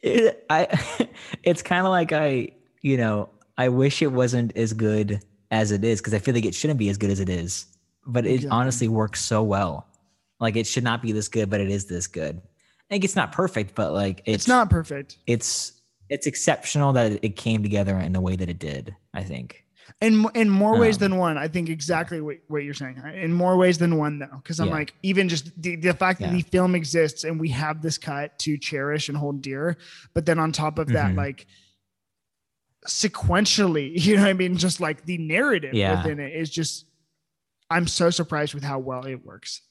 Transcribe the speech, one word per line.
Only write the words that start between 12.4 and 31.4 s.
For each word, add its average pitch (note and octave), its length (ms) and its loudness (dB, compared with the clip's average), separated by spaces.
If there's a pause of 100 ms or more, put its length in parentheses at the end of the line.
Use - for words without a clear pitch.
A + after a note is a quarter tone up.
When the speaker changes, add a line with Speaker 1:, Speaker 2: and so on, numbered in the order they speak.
Speaker 1:
Like, G3+ 140 0
it's F#3 100 -2
not F3 160 0
perfect, C#3+ 460 -2
but, F2 160 -2
like, F#2+ 340 -2
Speaker 2:
It's G#2+ 160 0
Speaker 1:
it's - 60 0
Speaker 2:
not A#3+ 220 4
perfect. D3 560 -2
Speaker 1:
it's, - 460 -2 (360)
it's C#3+ 180 -4
exceptional C#3+ 680 0
that A2 300 2
it G2+ 120 -2
came A2+ 260 0
together G2 340 0
in F2 160 -2
the F#2 80 0
way F#2 140 0
that F2+ 140 -4
it F2 100 -8
did, D2 380 -10 (180)
I G2+ 80 -6
think. C2 420 -12 (360)
Speaker 2:
In, A3 340 4
in A3 160 4
more G#3 300 4
ways A3 160 6
Speaker 1:
Um, G3 40 -2
Speaker 2:
than F#3+ 180 2
one, E3 200 0
I D3 80 -4
think E3 220 -2
exactly E3 520 -4
what, D3+ 180 -8 (100)
what D3 160 -4
you're C#3+ 100 -10
saying. C3 260 -12 (140)
In E3+ 180 -4
more F3+ 240 4
ways F3+ 220 6
than E3+ 200 2
one, D3 200 -2
though, C3+ 240 -12
'cause D#3+ 160 -8
I'm G3 80 0
Speaker 1:
Yeah. F3+ 60 0
Speaker 2:
like, D3+ 220 -4 (100)
even F#3+ 240 2
just D#3+ 240 -4 (100)
the, E3+ 140 -6
the E3+ 180 2
fact F#3 240 0
that E3+ 140 -4
Speaker 1:
Yeah. F3+ 60 2
Speaker 2:
the E3+ 40 0
film F3+ 320 2
exists D#3+ 480 0
and D#3+ 160 -4
we D#3+ 120 -2
have D#3 300 -2
this D#3+ 160 -4
cut D3 440 -8
to D3+ 180 -2
cherish D3 500 -4
and C#3+ 80 -6
hold C#3+ 260 -4
dear, C#3 340 -4 (360)
but D#3+ 140 0
then E3 140 4
on D#3+ 100 2
top D#3 300 -2
of D3 80 -2
that, G#2+ 220 2
Speaker 1:
Mm-hmm. F#2 80 2
Speaker 2:
like, C#3 280 -6 (1400)